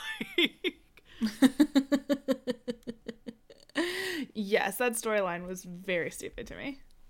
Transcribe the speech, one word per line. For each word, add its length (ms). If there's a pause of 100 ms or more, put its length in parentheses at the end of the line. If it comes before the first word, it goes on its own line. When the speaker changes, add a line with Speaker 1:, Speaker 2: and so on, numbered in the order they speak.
(380)
Speaker 1:
Like 380 (460)
Speaker 2:
<laughs> 1400 (1800)
Yes, 360
that 140
storyline 540
was 180
very 460
stupid 360
to 100
me. 220 (320)